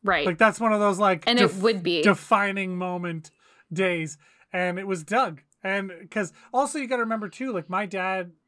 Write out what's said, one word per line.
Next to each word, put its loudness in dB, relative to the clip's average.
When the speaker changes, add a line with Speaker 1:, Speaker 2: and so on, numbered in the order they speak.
Speaker 1:
Right. 2
Speaker 2:
Like, 0
that's 4
one 2
of 2
those, 2
like, 2
Speaker 1:
And 4
it 8
Speaker 2:
def-, 2
Speaker 1:
would 2
be. 0
Speaker 2:
defining 2
moment -6
days. 0
And 0
it -8
was -4
Doug. 0
And -2
'cause -2
also 0
you -4
gotta 0
remember -4
too, -8
like, -4
my -2
dad -4